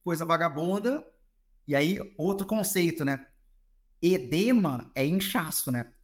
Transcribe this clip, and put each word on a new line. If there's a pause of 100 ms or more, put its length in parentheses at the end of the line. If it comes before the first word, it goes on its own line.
coisa
vagabunda, (600)
e
aí (180)
outro
conceito,
né? (760)
Edema
é
inchaço,
né? (120)